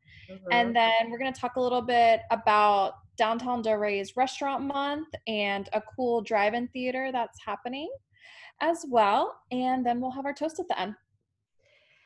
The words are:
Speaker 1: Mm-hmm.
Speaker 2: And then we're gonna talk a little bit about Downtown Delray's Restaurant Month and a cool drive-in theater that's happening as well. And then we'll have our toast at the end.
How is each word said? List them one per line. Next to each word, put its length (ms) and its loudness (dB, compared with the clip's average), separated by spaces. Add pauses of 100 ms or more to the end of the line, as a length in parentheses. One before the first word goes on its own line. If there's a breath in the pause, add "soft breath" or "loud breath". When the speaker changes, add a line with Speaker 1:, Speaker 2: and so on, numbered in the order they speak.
(300 loud breath)
Speaker 1:
Mm-hmm. 220 -18
Speaker 2:
And 240 2
then 340 4
we're 100 -6
gonna 120 -4
talk 240 -6
a 60 0
little 200 2
bit 400 6 (100)
about 640 4 (240)
Downtown 460 0
Delray's 540 0
Restaurant 480 -2
Month 420 -4 (200)
and 460 -2
a 80 -2 (140)
cool 260 0
drive-in 480 0
theater 440 -4
that's 300 -6
happening 460 -8 (720 loud breath)
as 280 -2
well. 500 2 (120)
And 340 -2
then 160 0
we'll 100 -4
have 140 -8
our 80 -6
toast 260 -6
at 80 -8
the 120 -2
end. 160 -6 (1120 soft breath)